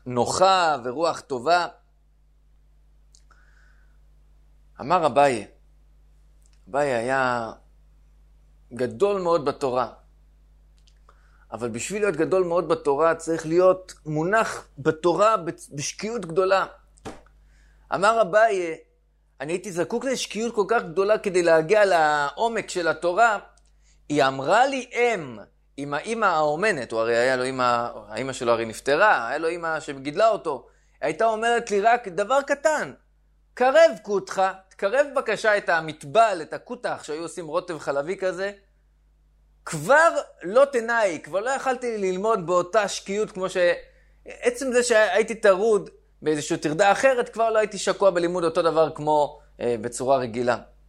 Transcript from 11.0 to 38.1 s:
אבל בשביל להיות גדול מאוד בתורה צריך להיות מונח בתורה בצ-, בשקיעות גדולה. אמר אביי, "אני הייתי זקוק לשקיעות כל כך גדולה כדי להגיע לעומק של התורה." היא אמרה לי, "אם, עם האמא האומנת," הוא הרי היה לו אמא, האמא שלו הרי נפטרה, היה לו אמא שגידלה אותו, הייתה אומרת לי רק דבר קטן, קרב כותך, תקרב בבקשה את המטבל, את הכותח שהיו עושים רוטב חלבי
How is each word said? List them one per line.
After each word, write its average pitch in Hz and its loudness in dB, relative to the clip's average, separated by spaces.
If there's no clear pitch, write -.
אבל 117 -6
בשביל 143 -6
להיות 196 0
גדול 170 2
מאוד 170 -2
בתורה 160 0
צריך 165 -6
להיות 180 2
מונח 165 -2
בתורה 170 2
בצ-, 165 -8
בשקיעות 190 -8
גדולה. 185 0
אמר 214 2
אביי, 185 0
"אני 147 -8
הייתי 185 -6
זקוק 175 -4
לשקיעות 233 -4
כל 208 0
כך 226 0
גדולה 190 0
כדי 185 0
להגיע 165 4
לעומק 170 0
של 170 -4
התורה." 190 2
היא 147 2
אמרה 135 2
לי, 269 -6
"אם, 190 -2
עם 143 -8
האמא 214 -2
האומנת," 156 0
הוא 113 0
הרי 117 2
היה 127 4
לו 123 -2
אמא, 123 0
האמא 123 -6
שלו 120 0
הרי 117 0
נפטרה, 139 2
היה 139 -4
לו 165 -4
אמא 165 -6
שגידלה 147 -2
אותו, 160 -4
הייתה 160 -2
אומרת 226 -2
לי 202 0
רק 226 0
דבר 208 0
קטן, 277 -2
קרב 285 6
כותך, 196 -4
תקרב 254 0
בבקשה 220 0
את 196 -4
המטבל, 165 0
את - -16
הכותח 160 -8
שהיו 156 -8
עושים 160 -10
רוטב 160 -6
חלבי 147 -4